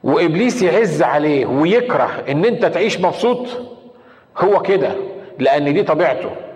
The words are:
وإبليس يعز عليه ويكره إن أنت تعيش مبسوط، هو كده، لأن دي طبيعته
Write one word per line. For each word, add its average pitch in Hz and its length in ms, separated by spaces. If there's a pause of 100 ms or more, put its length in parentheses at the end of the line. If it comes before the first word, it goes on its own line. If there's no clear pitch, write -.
وإبليس 170 580
يعز 175 400
عليه 143 440
ويكره 151 640 (180)
إن 147 160
أنت 220 200
تعيش 175 360
مبسوط، 233 480 (880)
هو 190 240
كده، 185 280 (480)
لأن 143 360
دي 196 80
طبيعته 156 480 (240)